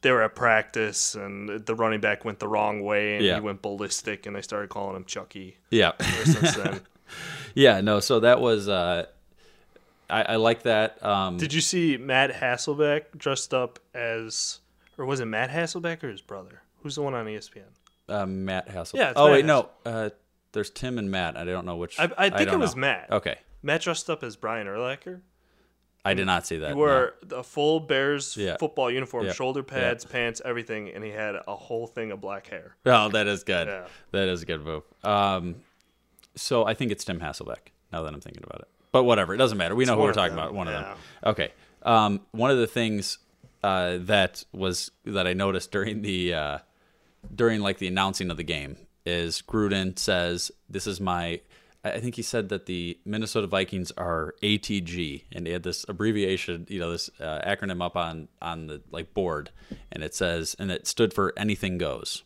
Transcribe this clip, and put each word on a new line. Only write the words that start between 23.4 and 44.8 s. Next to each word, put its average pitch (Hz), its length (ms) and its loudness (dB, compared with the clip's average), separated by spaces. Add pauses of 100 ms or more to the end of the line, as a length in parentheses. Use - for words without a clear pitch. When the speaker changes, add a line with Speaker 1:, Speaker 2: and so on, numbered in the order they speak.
Speaker 1:
Matt 147 180 0
dressed - 280 -4
up 156 140 -4
as 113 120 -10
Brian 110 320 -4
Urlacher. 131 540 -6 (840)
Speaker 2:
I 98 80 2
did 95 140 0
not 87 180 2
see - 140 -4
that, 76 80 -4
Speaker 1:
He 73 60 -4
Speaker 2:
no. 143 40 -2
Speaker 1:
wore 135 380 4 (160)
a 127 100 -8
full 151 380 0
Bears 139 580 0
Speaker 2:
Yeah. 95 200 -2
Speaker 1:
football 139 340 -2
uniform, 123 340 -4
Speaker 2:
Yeah. 92 80 -2
Speaker 1:
shoulder 131 340 -2
Speaker 2:
Yeah. - 60 -16
Speaker 1:
pads, 123 320 0
pants, 117 400 -2
everything, 110 440 -6
and 104 140 -10
he 110 60 -8
had 107 260 -6 (120)
a 101 80 -6
whole 117 320 -6
thing 113 240 -6
of 98 100 -8
black 98 260 -8
hair. 90 280 -14 (100)
Speaker 2:
Oh, 110 240 6
that 104 160 2
is 101 180 0
good. 90 240 0
Speaker 1:
Yeah. 92 200 -10 (240)
Speaker 2:
That 98 160 2
is 87 160 -2
a - 20 -12
good 80 180 -6
move. 78 200 -6 (200)
Um, 98 520 2 (800)
so 120 280 2
I 107 120 2
think 120 160 -2
it's 98 120 -6
Tim 90 160 -6
Hasselbeck, 71 500 -10 (220)
now 82 120 -6
that 76 100 -8
I'm 71 80 -14
thinking - 240 -18
about - 160 -14
it. - 60 -20 (240)
But 123 140 6
whatever, 101 280 6
it 107 40 -2
doesn't 117 200 4
matter. 87 180 2
We 127 80 4
Speaker 1:
It's 127 60 4
Speaker 2:
know 113 60 4
who 110 60 4
Speaker 1:
one 107 60 6
Speaker 2:
we're 101 40 4
Speaker 1:
of - 40 2
Speaker 2:
talking 87 200 2
Speaker 1:
them. 80 100 -4
Speaker 2:
about, 69 80 -6
one 92 140 -4
of 92 80 -4
Speaker 1:
Yeah. 101 60 -6
Speaker 2:
them. 98 160 -10 (280)
Okay. 101 260 2 (300)
Um, 107 400 4 (100)
one 120 200 2
of 135 80 6
the 113 80 4
things, 107 500 -2 (460)
uh, 92 380 2
that 95 520 2
was, 92 380 -2 (140)